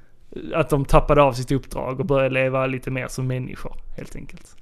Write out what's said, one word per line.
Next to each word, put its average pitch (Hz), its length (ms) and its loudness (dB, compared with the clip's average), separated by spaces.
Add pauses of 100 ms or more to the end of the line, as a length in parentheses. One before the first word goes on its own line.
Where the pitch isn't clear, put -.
(540)
Att 156 160 2
de 139 160 2
tappade 147 360 6
av 139 120 6
sitt 123 180 -4
uppdrag 131 480 -4
och 131 60 -2
började 135 280 2
leva 131 320 0
lite 131 260 -4
mer 127 160 -4
som 131 200 -4
människor, - 480 -6 (220)
helt - 180 -12
enkelt. - 460 -14